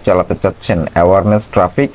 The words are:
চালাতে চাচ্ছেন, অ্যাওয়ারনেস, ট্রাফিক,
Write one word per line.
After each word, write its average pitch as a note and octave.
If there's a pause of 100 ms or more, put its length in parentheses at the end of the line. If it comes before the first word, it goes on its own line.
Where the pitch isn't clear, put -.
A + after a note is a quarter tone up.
চালাতে F2+
চাচ্ছেন, F2+
অ্যাওয়ারনেস, G2
ট্রাফিক, G#2+